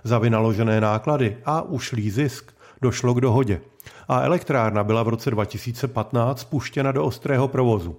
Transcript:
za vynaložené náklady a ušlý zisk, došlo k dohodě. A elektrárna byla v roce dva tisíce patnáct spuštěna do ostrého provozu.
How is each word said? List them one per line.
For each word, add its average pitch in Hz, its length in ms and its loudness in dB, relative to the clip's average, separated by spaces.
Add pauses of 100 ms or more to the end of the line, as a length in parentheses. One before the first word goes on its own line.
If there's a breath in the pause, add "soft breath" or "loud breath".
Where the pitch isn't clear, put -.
za 117 140 2
vynaložené 110 600 2
náklady 110 640 0
a 156 180 -2
ušlý 113 480 -4
zisk, 127 420 -4 (300 loud breath)
došlo 123 320 2
k 123 60 2
dohodě. 120 400 2 (480 loud breath)
A 127 120 2
elektrárna 127 640 2
byla 110 180 2
v 113 60 0
roce 113 220 -2
dva 107 140 0
tisíce 120 440 -8
patnáct 120 520 -2
spuštěna 135 520 -4
do 143 120 0
ostrého 135 440 0
provozu. 110 500 0